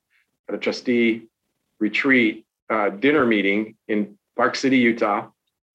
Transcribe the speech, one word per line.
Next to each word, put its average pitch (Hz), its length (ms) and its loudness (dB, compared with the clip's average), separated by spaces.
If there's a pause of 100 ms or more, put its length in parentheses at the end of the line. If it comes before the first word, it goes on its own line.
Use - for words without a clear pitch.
(500)
at - 60 -6
a - 20 -4
trustee 117 680 -2 (520)
retreat, 113 680 0 (240)
uh, 107 200 0
dinner 131 360 2
meeting 107 500 0 (120)
in 104 300 -4 (180)
Park 123 200 0
City, 131 220 2
Utah. 113 500 0 (480)